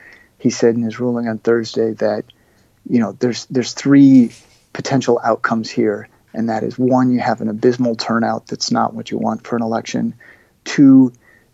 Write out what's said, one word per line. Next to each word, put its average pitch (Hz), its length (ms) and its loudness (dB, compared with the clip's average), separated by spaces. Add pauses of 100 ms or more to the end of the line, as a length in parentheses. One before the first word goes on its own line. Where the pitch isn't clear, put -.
(380)
He 127 100 -2
said 117 260 0
in 117 80 -2
his 110 160 -6
ruling 120 300 -4
on 110 120 -6
Thursday 113 540 -2
that, 107 300 -4 (640)
you 123 100 0
know, 101 140 -2
there's, 120 380 -6
there's 127 240 -4
three 135 560 6 (420)
potential 120 500 -2
outcomes 113 460 -2
here, 107 400 -2 (240)
and 113 160 -4
that 110 140 -4
is, 117 160 -6
one, 127 340 2
you 120 80 0
have 113 220 -2
an 110 80 -4
abysmal 120 440 0
turnout 113 520 -4
that's - 240 -8
not 117 240 -2
what 113 160 -14
you 110 80 -6
want 110 280 -6
for - 80 -6
an 117 80 -2
election. 113 520 -6 (500)
Two, 135 480 6 (420)